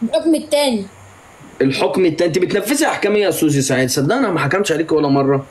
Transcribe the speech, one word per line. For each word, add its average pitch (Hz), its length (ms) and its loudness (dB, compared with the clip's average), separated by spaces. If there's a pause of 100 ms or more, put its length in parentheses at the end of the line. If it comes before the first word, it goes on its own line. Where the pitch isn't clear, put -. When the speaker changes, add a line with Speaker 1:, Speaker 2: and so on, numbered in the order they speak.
Speaker 1:
الحكم 311 320 0
التاني. 269 520 0 (720)
Speaker 2:
الحكم 180 440 0
التاني، 175 240 2
انت 160 100 -2
بتنفذي 269 480 0
احكام - 280 -2
ايه 208 80 2
يا 190 80 2
سوزي 143 320 2
سعيد؟ 131 280 0
صدقني 156 300 0
انا 226 100 0
ما 160 100 -2
حكمتش 170 320 0
عليك 160 200 -2
ولا 147 160 2
مرة. 139 420 0